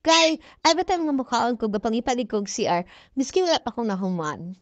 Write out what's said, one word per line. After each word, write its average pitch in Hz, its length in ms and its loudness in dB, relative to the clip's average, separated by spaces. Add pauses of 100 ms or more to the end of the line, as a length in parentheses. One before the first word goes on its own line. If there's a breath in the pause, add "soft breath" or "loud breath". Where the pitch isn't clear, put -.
Kay 320 380 4 (240 loud breath)
every 339 240 2
time 349 160 0
nga 302 100 0
mukhaon 247 460 0
ko, 226 80 -2
gapangipalig 233 640 -2
kog 208 160 -2
C - 160 -4
R, 175 240 0 (320 loud breath)
miski 370 240 0
wala 320 160 2
pa - 160 -8
akong 226 160 -2
nahuman. 180 720 -4